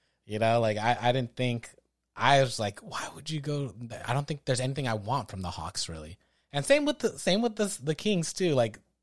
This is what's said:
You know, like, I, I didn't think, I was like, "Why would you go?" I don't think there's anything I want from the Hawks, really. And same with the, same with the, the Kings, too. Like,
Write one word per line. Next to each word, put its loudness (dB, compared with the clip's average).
You -6
know, 4
like, 2
I, 2
I 4
didn't -2
think, -2
I 6
was 0
like, -4
"Why -8
would -12
you -4
go?" -4
I 0
don't 2
think -6
there's 2
anything -2
I 0
want -2
from -6
the -4
Hawks, -6
really. -12
And -2
same 6
with 0
the, -2
same 2
with 0
the, -2
the -2
Kings, 0
too. 0
Like, 2